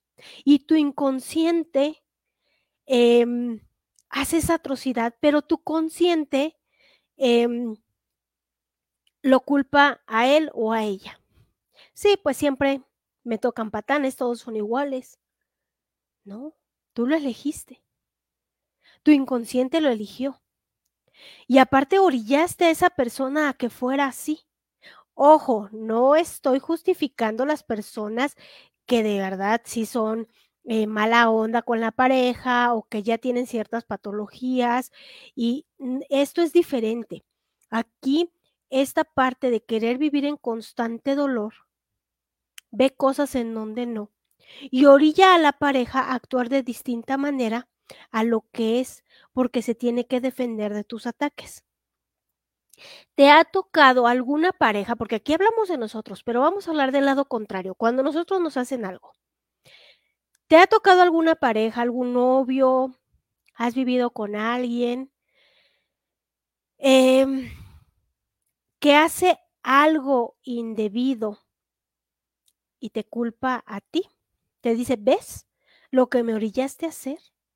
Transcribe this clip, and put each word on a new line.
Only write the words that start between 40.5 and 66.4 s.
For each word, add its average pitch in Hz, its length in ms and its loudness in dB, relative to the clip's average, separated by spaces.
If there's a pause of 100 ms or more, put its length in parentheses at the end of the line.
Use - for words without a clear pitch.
dolor, 254 380 -2 (1200)
ve 254 240 2
cosas 269 380 -2
en 226 220 -4
donde 220 320 -8
no, 220 240 -10 (500)
y 269 240 2
orilla 311 500 8
a 339 40 6
la 294 140 2
pareja 262 480 -2
a 262 140 -4
actuar 247 340 -4
de 269 140 0
distinta 240 540 -6
manera 254 500 -4 (440)
a 226 120 0
lo 226 280 0
que 226 300 -2
es, - 220 -12 (300)
porque 254 300 -2
se 233 120 -4
tiene 240 320 -4
que 247 140 -2
defender 233 520 -6
de 208 100 -6
tus - 240 -12
ataques. - 560 -8 (1500)
¿Te 277 140 8
ha 311 160 8
tocado 262 640 4
alguna 269 440 0
pareja? 220 460 -2
Porque 226 180 -6
aquí 277 180 -4
hablamos 415 360 0
de 339 80 -4
nosotros, 220 460 -10
pero 240 180 -2
vamos 359 260 0
a 339 40 -4
hablar 277 200 0
del 277 140 2
lado 277 200 0
contrario, 190 500 -8
cuando 247 280 0
nosotros 339 380 -2
nos 311 160 -6
hacen 247 280 -6
algo. - 280 -14 (1300)
¿Te 320 100 8
ha 370 100 10
tocado 370 340 6
alguna 330 340 4
pareja, 226 460 -2
algún 247 320 -4
novio? 262 800 2 (600)
¿Has 240 180 -4
vivido 247 380 0
con 208 240 -8
alguien? 240 760 -4 (1700)